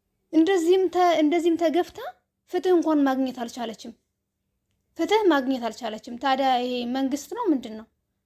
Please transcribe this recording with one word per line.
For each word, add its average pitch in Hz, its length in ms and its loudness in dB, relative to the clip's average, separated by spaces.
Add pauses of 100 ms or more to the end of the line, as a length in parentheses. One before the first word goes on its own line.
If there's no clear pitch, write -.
(320)
እንደዚህም 349 560 4
ተ-፣ 349 280 2
እንደዚህም 320 400 2
ተገፍታ 330 420 -2 (520)
ፍትህ 370 220 0
እንኳን 311 300 2
ማግኘት 262 360 0
አልቻለችም። 233 540 -10 (1040)
ፍትህ 392 280 2
ማግኘት 269 360 2
አልቻለችም። 220 560 -10
ታዲያ 269 300 0 (100)
ይሄ 247 160 -4 (120)
መንግስት 269 460 -4
ነው 480 140 -6
ምንድን 240 280 -2
ነው? 220 120 -16 (400)